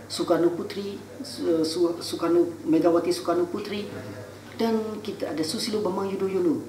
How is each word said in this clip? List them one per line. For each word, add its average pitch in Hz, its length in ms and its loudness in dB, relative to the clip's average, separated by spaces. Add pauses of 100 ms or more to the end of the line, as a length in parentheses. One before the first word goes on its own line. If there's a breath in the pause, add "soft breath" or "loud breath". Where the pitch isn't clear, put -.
Sukarno 170 480 2
Putri, 202 480 -6 (240)
Su-, 165 400 0
Su-, 170 400 2
Sukarno, 165 640 2
Megawati 165 400 6
Sukarno - 400 0
Putri, 202 400 -6 (720)
dan 214 400 2
kita - 320 -6
ada - 80 -2
Susilo 208 400 -2
Bambang 196 320 -2
Yudhoyono, 185 560 2